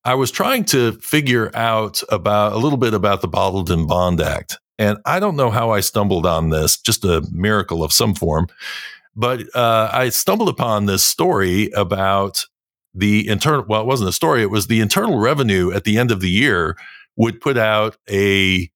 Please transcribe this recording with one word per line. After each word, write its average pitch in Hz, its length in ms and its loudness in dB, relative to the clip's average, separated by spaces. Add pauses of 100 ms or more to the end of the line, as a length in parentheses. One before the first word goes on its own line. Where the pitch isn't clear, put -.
I 127 120 2
was 131 160 0
trying 240 340 -2
to 120 280 2
figure 123 600 0
out 113 540 -2
about, 104 440 0
a 107 60 -4
little 139 200 0
bit 113 160 0
about 101 260 0
the 90 80 -4
Bottled 95 420 -2
in 82 160 0
Bond 87 340 0
Act. - 380 -6 (180)
And 104 300 0
I 165 140 0
don't 196 160 -2
know 127 140 2
how 117 200 0
I 107 80 2
stumbled 95 480 0
on 82 240 0
this, 78 280 0
just - 260 -4
a 82 260 2
miracle 92 540 -2
of 78 80 -4
some 110 240 2
form. 82 320 -2 (680)
But, 117 400 -4
uh, 113 380 2
I 127 160 0
stumbled 196 400 0
upon 110 380 0
this 95 180 0
story 101 720 0
about 98 680 0 (500)
the 104 340 2
internal, 135 380 0
well, 107 140 0
it 110 60 -4
wasn't 120 240 0
a - 20 -4
story, 147 300 2
it 98 80 0
was 104 160 -2
the 113 140 2
Internal 165 380 0
Revenue 104 540 2
at 101 120 -4
the 107 120 2
end 120 140 2
of 98 100 0
the 92 80 -2
year 90 480 2 (400)
would 117 240 0
put 139 160 0
out 107 400 0 (140)
a 98 640 2